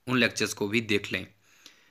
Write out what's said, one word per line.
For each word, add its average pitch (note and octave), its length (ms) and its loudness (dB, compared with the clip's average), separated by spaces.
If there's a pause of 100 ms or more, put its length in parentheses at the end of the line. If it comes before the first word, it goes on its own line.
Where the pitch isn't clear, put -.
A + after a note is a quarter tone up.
उन B2+ 100 2
लेक्चर्स A2 340 2
को G#2 160 -4
भी A2 120 2
देख G#2 320 0
लें, F#2 140 -6 (640)